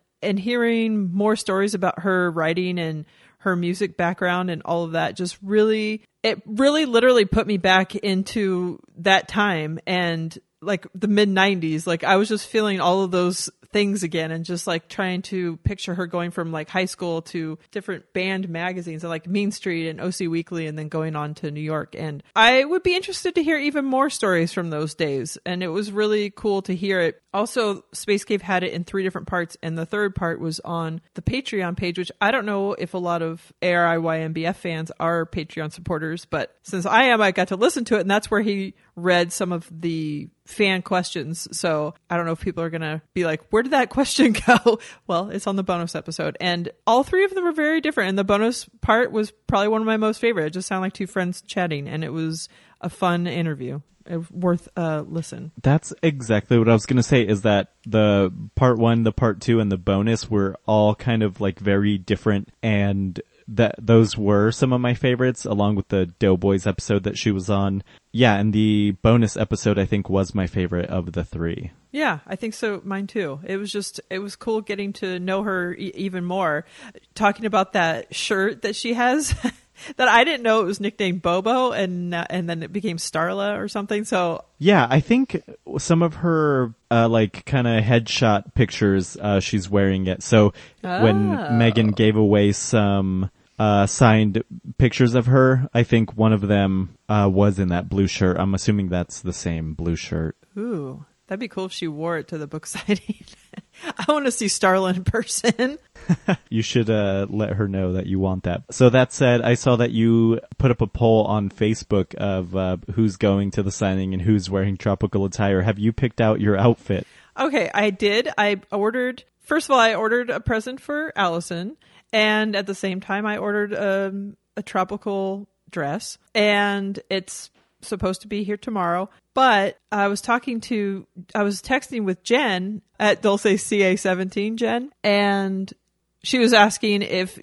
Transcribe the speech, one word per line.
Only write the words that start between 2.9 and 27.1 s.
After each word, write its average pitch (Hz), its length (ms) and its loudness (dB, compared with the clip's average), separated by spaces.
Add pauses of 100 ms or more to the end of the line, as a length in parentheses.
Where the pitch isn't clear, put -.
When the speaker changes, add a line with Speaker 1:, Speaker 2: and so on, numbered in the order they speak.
Speaker 1:
her 185 140 0
music 180 400 -2
background 180 540 -2
and 160 160 -6
all 170 200 -2
of 165 80 -10
that 160 220 -2
just 180 280 -8
really, 214 580 0 (220)
it 220 240 -2
really 277 380 2
literally 240 400 4
put 220 200 0
me 202 120 -2
back 185 380 2
into 190 840 -2 (180)
that 190 300 2
time 165 580 -2
and, 170 500 -2 (260)
like, 185 340 -4
the 196 120 -2
mid 208 220 4
nineties. 180 560 0
Like, 170 180 -2
I 190 120 4
was 208 120 2
just 214 200 -4
feeling 202 340 0
all 180 220 2
of 180 80 -4
those 180 400 -2 (200)
things 202 300 0
again 160 300 -4
and 165 140 -6
just, 175 200 -8
like, 170 220 -4
trying 185 340 -4
to 180 360 -6
picture - 360 -6
her 175 140 -4
going 175 240 -4
from, 165 200 -6
like, 156 180 -8
high 190 160 -2
school 170 360 -6
to 160 380 -10 (100)
different - 440 -10
band 190 360 -4
magazines 170 540 -8
and, 170 80 -8
like, 160 160 -8
Mean 202 240 0
Street 165 360 -6
and 156 140 -8
O 175 80 -4
C 180 180 -4
Weekly 165 380 -4
and 156 140 -8
then 151 80 -8
going 156 280 -4
on 147 200 -6
to 147 160 -8
New 151 100 -10
York. 156 340 -6
And 151 280 -10 (120)
I 247 280 6
would 349 180 -2
be 359 140 0
interested 370 400 -6
to 339 80 2
hear 311 140 0
even 285 280 -2
more 269 240 2
stories 175 420 0
from 170 200 -4
those 151 240 -4
days. 139 500 -4
And 180 160 -4
it 185 60 -4
was 202 240 -4
really 214 400 0
cool 196 320 -2
to 185 120 -4
hear 185 260 -2
it. 165 200 -2 (120)